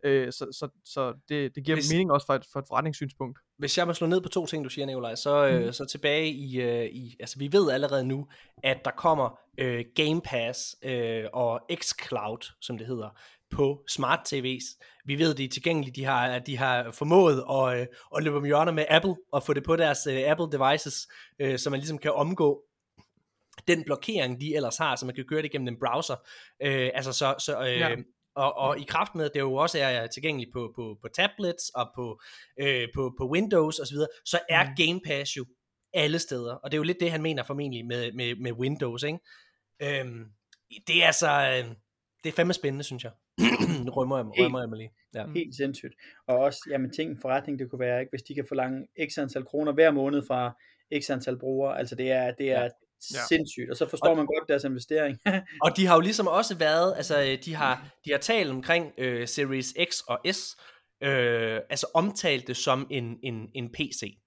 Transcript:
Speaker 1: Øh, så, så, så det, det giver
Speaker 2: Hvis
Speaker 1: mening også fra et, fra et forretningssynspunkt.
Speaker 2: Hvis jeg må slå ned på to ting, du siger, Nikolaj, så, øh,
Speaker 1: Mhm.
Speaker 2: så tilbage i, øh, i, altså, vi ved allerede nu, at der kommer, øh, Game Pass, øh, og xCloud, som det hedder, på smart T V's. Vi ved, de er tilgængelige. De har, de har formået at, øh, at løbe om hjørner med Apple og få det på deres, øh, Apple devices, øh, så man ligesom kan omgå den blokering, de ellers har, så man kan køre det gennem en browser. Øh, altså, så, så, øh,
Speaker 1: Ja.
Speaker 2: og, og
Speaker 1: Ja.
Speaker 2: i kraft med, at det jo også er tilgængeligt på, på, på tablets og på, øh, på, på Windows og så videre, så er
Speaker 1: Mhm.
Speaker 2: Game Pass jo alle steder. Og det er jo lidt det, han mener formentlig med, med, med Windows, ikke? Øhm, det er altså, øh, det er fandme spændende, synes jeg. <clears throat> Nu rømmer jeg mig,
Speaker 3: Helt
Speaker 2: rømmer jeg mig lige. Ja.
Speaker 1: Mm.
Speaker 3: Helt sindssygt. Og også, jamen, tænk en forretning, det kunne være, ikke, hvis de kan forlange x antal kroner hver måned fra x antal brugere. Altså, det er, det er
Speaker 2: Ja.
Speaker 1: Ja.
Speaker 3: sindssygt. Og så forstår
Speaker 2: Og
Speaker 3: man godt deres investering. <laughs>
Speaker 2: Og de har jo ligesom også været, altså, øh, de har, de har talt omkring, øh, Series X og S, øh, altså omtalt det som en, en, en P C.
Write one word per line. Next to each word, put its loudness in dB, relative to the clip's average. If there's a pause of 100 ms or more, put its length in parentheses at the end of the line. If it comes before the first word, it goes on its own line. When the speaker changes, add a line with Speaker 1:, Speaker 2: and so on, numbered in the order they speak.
Speaker 1:
Øh, 4
så, -8
så, -8 (160)
så -4 (140)
det, -2
det -10
giver 4
Speaker 2:
Hvis 2
Speaker 1:
mening 4
også 2
fra 4
et, -2
fra -4
et -10
forretningssynspunkt. -4 (200)
Speaker 2:
Hvis -2
jeg 4
må 0
slå 0
ned 4
på -8
to -2
ting, -4
du -6
siger, -6
Nikolaj, -6
så, 4
øh, 6
Speaker 1:
Mhm. -2
Speaker 2:
så -8
tilbage 0
i, -4
øh, 0
i, -12
altså, -10
vi -6
ved 6
allerede 0
nu, -2 (360)
at 0
der 0
kommer, 0 (200)
øh, -2 (100)
Game 2
Pass, -4
øh, -2
og 0 (140)
xCloud, -6
som -8
det -10
hedder, -6 (420)
på 0
smart 0
T -6
V's. -6 (260)
Vi -2
ved, 4
de -4
er -6
tilgængelige. -2
De -6
har, 2
de -6
har 0
formået 6
at, 2
øh, -4 (300)
at 0
løbe 0
om -2
hjørner 4
med 2
Apple 4 (180)
og 2
få 0
det -2
på 2
deres, 2
øh, 0
Apple 2
devices, 0 (300)
øh, 0
så -2
man -2
ligesom -6
kan 0
omgå 2 (1040)
den 2
blokering, -2
de -4
ellers -2
har, 0
så -8
man -6
kan -8
køre -2
det -6
gennem -4
en -8
browser. -2 (460)
Øh, 0
altså, -4
så, 0
så, -4
øh, 0
Speaker 1:
Ja. 0 (400)
Speaker 2:
og, 0
og 0
Speaker 1:
Ja. -8
Speaker 2:
i -10
kraft -2
med, -2
at -2
det 0
jo 0
også 0
er 2
tilgængeligt -4
på, -6
på, -8
på -12
tablets -4
og -2
på, -8 (400)
øh, 0
på, -2
på -4
Windows 2
og -6
så -10
videre, 0 (160)
så 0 (100)
er 6
Speaker 1:
Mhm. -6
Speaker 2:
Game 2
Pass -4
jo -6 (480)
alle 2
steder. -4
Og -10
det 0
er 2
jo 2
lidt 0
det, 2
han -2
mener -2
formentlig -6
med, -4
med, -4
med -6
Windows, -2
ikke? -4 (640)
Øhm, -6 (600)
det 4
er 8
altså, 4
øh, 2 (500)
det -4
er -6
fandme 4
spændende, -2
synes -10
jeg. -10 (260)
<clears throat> 4
Nu -4
rømmer 0
jeg -2
mig, -10
Speaker 3:
Helt 6
Speaker 2:
rømmer -2
jeg -4
mig -8
lige. -12 (240)
Ja. -6
Speaker 1:
Mm. -12
Speaker 3:
Helt -6
sindssygt. -6 (340)
Og 4
også, 2 (120)
jamen, -2
tænk -4
en -10
forretning, -2
det -6
kunne -8
være, 0
ikke, -6
hvis -8
de -14
kan -4
forlange -4 (240)
x -8
antal -4
kroner -2
hver 8
måned 2
fra 0 (480)
x -8
antal -4
brugere. -2
Altså, -4
det -2
er, 2
det 0
er 4
Speaker 2:
Ja. 0 (500)
Speaker 1:
Ja. -2
Speaker 3:
sindssygt. 0
Og -4
så 0
forstår 4
Speaker 2:
Og 6
Speaker 3:
man 0
godt -2
deres 2
investering. -2
<laughs> 0
Speaker 2:
Og 4
de 4
har 8
jo 10
ligesom 2
også 2
været, 4
altså, 0
øh, 2
de -6
har, 0 (180)
de -6
har 2
talt 2
omkring, 0
øh, -2
Series -2 (160)
X -4
og -4 (160)
S, -8 (440)
øh, 2 (100)
altså -4
omtalt 2
det -4
som 0
en, -6
en, -8
en -8
P -16
C. -8